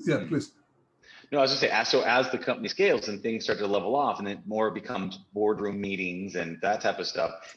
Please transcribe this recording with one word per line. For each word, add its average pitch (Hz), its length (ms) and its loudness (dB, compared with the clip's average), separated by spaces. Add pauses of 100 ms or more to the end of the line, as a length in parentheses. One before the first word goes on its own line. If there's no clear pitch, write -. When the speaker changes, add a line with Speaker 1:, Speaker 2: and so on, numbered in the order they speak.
Speaker 1:
yeah, 151 120 2
Speaker 2:
Mm. - 120 -6
Speaker 1:
please. - 220 -2 (800)
Speaker 2:
No, 143 80 2
I - 20 6
was 135 100 6
gonna 139 100 0
say, - 80 4
as, 110 200 2
so 131 140 4
as 127 260 4
the 120 80 -4
company 113 300 -4
scales 151 400 2
and 104 140 -6
things 113 240 -2
start 104 120 0
to 104 80 0
level 101 300 2
off 127 240 2
and 101 80 -6
it 98 180 -6
more 107 240 0
becomes 98 480 -6 (160)
boardroom 104 480 0
meetings 92 540 -4
and 82 260 -4
that 104 200 2
type 104 180 0
of 90 80 -4
stuff, - 240 0 (260)